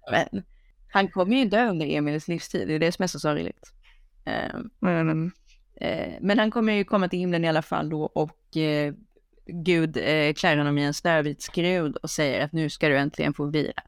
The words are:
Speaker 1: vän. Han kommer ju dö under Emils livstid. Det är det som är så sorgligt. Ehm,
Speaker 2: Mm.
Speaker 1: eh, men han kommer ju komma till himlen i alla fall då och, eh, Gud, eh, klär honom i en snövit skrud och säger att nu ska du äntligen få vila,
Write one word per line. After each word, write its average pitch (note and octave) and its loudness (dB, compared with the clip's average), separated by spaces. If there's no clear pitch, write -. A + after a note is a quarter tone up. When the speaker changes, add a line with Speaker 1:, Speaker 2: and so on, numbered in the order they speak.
Speaker 1:
vän. - 0
Han G3 2
kommer F#3+ 2
ju C4+ 4
dö G#3+ 2
under D#3+ -2
Emils D3 -2
livstid. E3 -4
Det D3+ -2
är D#3 0
det E3 2
som - -4
är F3+ 0
så D#3 -8
sorgligt. - -4
Ehm, - -6
Speaker 2:
Mm. E3 0
Speaker 1:
eh, - -4
men G3+ 2
han G#3+ 2
kommer A3 0
ju G3+ 2
komma F#3+ 0
till F3+ -2
himlen F3 0
i - 2
alla D#3+ 2
fall D3+ -4
då D#3 -4
och, - -4
eh, D3 0
Gud, E3 0
eh, D3+ 2
klär D#3 2
honom D3 2
i C#3+ 2
en C#3+ 0
snövit D3+ 0
skrud E3+ -2
och D#3 -6
säger C3+ 0
att D3 -10
nu D#3+ 0
ska D#3 0
du C#3 4
äntligen D3 0
få D3 -2
vila, D3 0